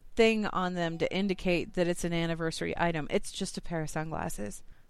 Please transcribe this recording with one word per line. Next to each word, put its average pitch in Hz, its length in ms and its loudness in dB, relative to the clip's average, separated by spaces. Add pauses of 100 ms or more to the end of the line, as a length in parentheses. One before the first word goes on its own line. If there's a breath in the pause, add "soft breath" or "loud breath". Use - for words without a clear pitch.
(160)
thing 220 320 6
on 180 280 0
them 165 240 0
to 160 120 2
indicate 185 600 0
that 175 140 2
it's 175 160 0
an 170 100 0
anniversary 170 640 -2
item. 165 320 0
It's - 220 0
just - 260 -6
a 190 40 -8
pair 170 200 -4
of 151 80 -4
sunglasses. 175 720 -6 (280)